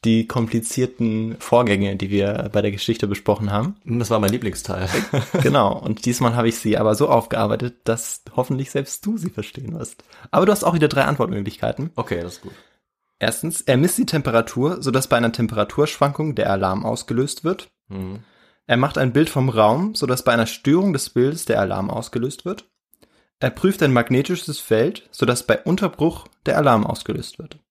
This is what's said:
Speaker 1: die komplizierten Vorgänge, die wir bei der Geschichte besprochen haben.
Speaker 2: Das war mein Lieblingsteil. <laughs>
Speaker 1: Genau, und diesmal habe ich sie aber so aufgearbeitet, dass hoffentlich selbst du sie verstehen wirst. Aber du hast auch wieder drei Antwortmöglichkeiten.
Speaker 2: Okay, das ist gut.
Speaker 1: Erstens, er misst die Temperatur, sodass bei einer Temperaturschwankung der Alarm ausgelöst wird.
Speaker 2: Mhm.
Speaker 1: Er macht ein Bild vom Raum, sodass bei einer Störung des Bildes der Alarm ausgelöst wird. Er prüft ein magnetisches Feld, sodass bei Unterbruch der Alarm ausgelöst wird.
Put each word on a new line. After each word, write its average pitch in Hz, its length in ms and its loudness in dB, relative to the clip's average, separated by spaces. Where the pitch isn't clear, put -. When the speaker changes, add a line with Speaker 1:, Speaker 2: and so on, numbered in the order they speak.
Speaker 1:
die 113 220 4
komplizierten 113 1120 -2
Vorgänge, 101 580 2
die 98 120 -4
wir 101 420 0
bei 104 120 2
der 104 80 0
Geschichte 110 340 -2
besprochen 101 460 -2
haben. 127 240 -2
Speaker 2:
Das 117 240 -2
war 113 100 2
mein 101 120 4
Lieblingsteil. 92 580 -4
<laughs> 147 300 -2
Speaker 1:
Genau, 135 340 4
und - 280 -6
diesmal 120 300 0
habe 117 140 2
ich 110 80 -4
sie 104 220 0
aber 107 160 4
so 143 140 0
aufgearbeitet, 113 760 0
dass - 400 -4
hoffentlich 131 360 -2
selbst - 340 -6
du 214 140 -4
sie 165 100 -6
verstehen 117 480 -10
wirst. - 260 -12
Aber 185 160 6
du 214 40 6
hast 202 120 0
auch 160 100 2
wieder 151 140 4
drei 139 160 2
Antwortmöglichkeiten. 135 920 -2
Speaker 2:
Okay, 101 280 -4
das 87 140 -12
ist - 40 -20
gut. - 120 -18
Speaker 1:
Erstens, 113 420 -2
er 127 160 4
misst 165 220 2
die 190 80 0
Temperatur, 131 760 0
sodass 131 260 0
bei 123 100 2
einer 117 140 2
Temperaturschwankung 139 1000 0
der - 160 0
Alarm 98 380 0
ausgelöst 120 560 -2
wird. 180 260 -4
Speaker 2:
Mhm. 98 320 -10
Speaker 1:
Er 120 120 2
macht 139 200 0
ein 131 160 0
Bild 151 160 4
vom 131 200 0
Raum, 120 440 4
sodass 127 300 -2
bei 123 100 4
einer 113 140 2
Störung 180 440 2
des 139 200 -4
Bildes 139 340 0
der 110 160 2
Alarm 98 300 -2
ausgelöst 120 540 -6
wird. 180 200 -10
Er 127 120 0
prüft 196 320 0
ein 135 100 4
magnetisches 139 680 0
Feld, 120 520 0
sodass 123 340 0
bei - 160 2
Unterbruch 165 680 -2
der - 100 2
Alarm 120 260 4
ausgelöst - 540 -6
wird. - 220 -18